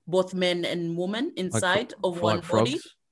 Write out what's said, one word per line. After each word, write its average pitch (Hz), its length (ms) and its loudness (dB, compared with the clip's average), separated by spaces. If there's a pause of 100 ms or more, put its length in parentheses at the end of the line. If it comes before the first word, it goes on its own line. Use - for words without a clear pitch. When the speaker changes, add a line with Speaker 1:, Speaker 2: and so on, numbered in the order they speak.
Speaker 1:
both 185 280 0
men 180 300 0
and 170 320 -2
woman 202 300 -2
Speaker 2:
Like 349 100 -6
fro-, 185 80 -4 (160)
Speaker 1:
inside 196 340 2 (100)
of 175 180 0
Speaker 2:
like 107 140 4
Speaker 1:
one - 80 -2
Speaker 2:
frogs, 165 280 2
Speaker 1:
body. 330 100 -4 (300)